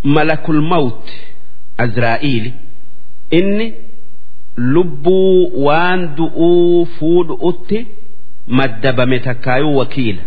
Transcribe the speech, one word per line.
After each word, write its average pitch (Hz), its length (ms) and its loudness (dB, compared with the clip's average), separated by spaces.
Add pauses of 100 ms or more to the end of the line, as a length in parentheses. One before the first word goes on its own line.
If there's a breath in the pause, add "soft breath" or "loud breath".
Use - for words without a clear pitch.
Malakul 151 580 0
Mawt 156 440 0 (720)
Azraa'iili. 117 760 0 (800)
Inni 196 360 0 (920)
lubbuu 165 1040 2
waan 170 380 2 (140)
du'uu 175 680 2
fuudhu'utti 170 960 0 (680)
maddabame 127 720 0
takkaayuu 131 580 0
wakiila. 117 500 0